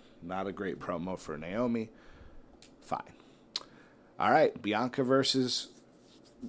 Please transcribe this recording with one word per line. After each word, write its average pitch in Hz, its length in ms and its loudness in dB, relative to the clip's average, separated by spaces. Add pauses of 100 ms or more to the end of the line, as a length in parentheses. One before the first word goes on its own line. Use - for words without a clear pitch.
(220)
Not 92 240 -6
a 98 60 -6
great 95 260 -6
promo 90 400 -4
for - 180 -8
Naomi. 110 520 -2 (920)
Fine. - 200 -6 (1200)
All 104 100 4
right, 139 320 6
Bianca 113 400 0
versus 131 680 2 (800)